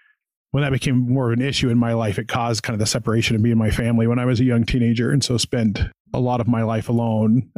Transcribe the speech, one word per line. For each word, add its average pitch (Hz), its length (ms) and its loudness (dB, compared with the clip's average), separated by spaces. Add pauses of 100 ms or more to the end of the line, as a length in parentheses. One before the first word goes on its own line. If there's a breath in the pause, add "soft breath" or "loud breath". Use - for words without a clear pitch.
(520 soft breath)
when 143 120 0
that 139 80 -2
became 127 420 0
more 127 180 0
of 117 80 0
an 131 60 -2
issue 135 240 -2
in 117 80 2
my 117 160 2
life, 110 240 -2
it 110 100 -6
caused 117 360 -2
kind 123 100 -6
of 104 60 -4
the 107 80 -2
separation 117 480 0
of 110 80 2
me 117 80 2
and 113 80 2
my 107 100 2
family 117 380 0
when 120 100 0
I 123 80 0
was 123 140 0
a 127 40 2
young 117 220 2
teenager. 120 460 0
And 139 120 2
so 120 140 -2
spent 110 420 -2 (340)
a 127 60 -2
lot 123 220 0
of 104 60 -4
my 113 160 2
life 110 260 -2
alone 113 680 2